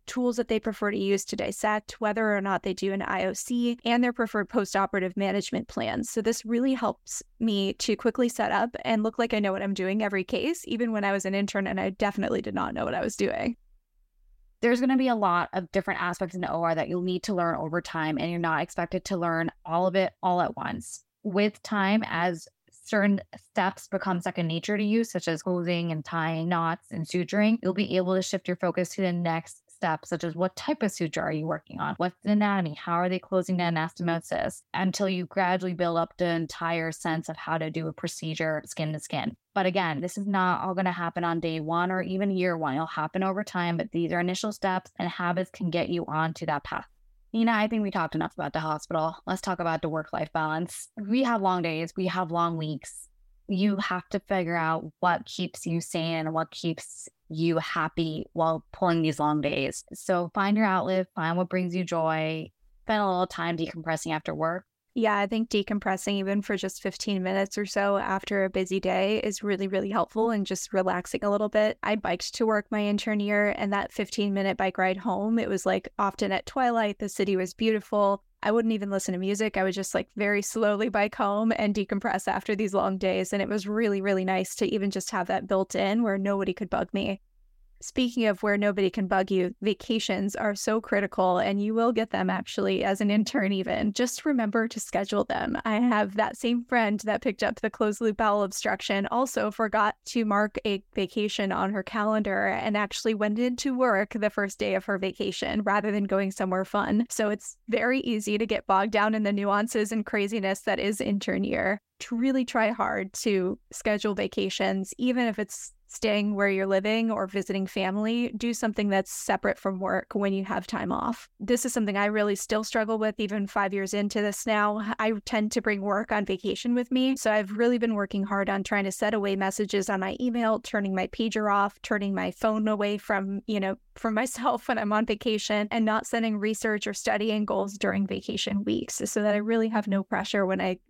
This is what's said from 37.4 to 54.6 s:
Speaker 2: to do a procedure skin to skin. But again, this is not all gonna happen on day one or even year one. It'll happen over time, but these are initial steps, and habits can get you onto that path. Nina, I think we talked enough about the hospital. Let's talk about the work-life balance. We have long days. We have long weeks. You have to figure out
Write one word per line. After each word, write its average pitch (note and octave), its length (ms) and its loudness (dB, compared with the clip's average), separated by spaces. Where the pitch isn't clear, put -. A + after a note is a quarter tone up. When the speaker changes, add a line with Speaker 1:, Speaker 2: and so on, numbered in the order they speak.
Speaker 2:
to D#3+ 140 -2
do D#3+ 160 -4
a D#3 60 -4
procedure D#3+ 720 -4
skin D#3 280 -4
to D3+ 60 -6
skin. - 360 -6
But F#3 100 2
again, F3 360 0
this F3+ 160 -6
is G3+ 100 -4
not F#3 340 2
all F#3 120 -4
gonna F#3 180 0
happen E3+ 320 -4
on E3+ 160 0
day D#3+ 200 -2
one E3+ 320 0
or F#3 100 0
even F#3+ 300 0
year F3+ 260 2
one. D3 180 0
It'll D#3+ 120 0
happen D#3 360 -2
over F#3+ 200 -2
time, F3 340 -2
but - 140 -4
these E3+ 200 -2
are F3 80 0
initial F3+ 320 -2
steps, F#3+ 480 -2
and F3 100 -2
habits F3 420 -2
can F3 180 -4
get E3 200 0
you E3+ 160 -2
onto D#3+ 420 -2
that D3 160 -2
path. - 240 -8
Nina, A3+ 200 4
I G#3+ 140 2
think A3 140 0
we G3+ 100 -2
talked E3 220 -2
enough D#3 200 -2
about D3+ 180 -4
the D#3+ 80 -2
hospital. D#3+ 560 -2
Let's F#3 160 -4
talk F#3 180 -2
about E3 220 0
the D#3+ 80 -2
work-life D#3 440 -4
balance. D#3+ 560 -2
We A3+ 220 2
have A#3 180 2
long F#3 200 2
days. E3 340 -2
We F#3 120 0
have F3+ 220 -2
long E3+ 280 2
weeks. D#3 500 -6
You G3 300 2
have F3+ 320 -4
to G3+ 100 -2
figure F3 360 0
out D#3+ 440 0